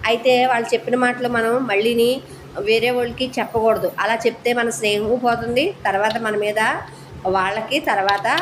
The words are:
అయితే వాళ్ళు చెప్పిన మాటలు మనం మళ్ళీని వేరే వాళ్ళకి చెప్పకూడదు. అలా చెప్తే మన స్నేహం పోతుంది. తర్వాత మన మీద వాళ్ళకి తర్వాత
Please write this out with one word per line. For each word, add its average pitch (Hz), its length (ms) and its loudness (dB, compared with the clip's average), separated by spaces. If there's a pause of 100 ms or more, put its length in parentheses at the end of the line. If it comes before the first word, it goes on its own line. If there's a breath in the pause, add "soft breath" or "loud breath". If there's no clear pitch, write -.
అయితే 247 400 4
వాళ్ళు 233 280 0
చెప్పిన 240 220 0
మాటలు 247 340 0
మనం 240 380 0
మళ్ళీని 233 540 2 (380 loud breath)
వేరే 226 320 2
వాళ్ళకి 247 480 -2
చెప్పకూడదు. 220 600 0
అలా 208 160 0 (100)
చెప్తే 240 280 0
మన 233 160 0
స్నేహం 214 480 0
పోతుంది. 240 560 0 (120)
తర్వాత 214 320 0
మన 214 180 -2
మీద 208 240 0 (680 loud breath)
వాళ్ళకి 202 540 0
తర్వాత 214 640 0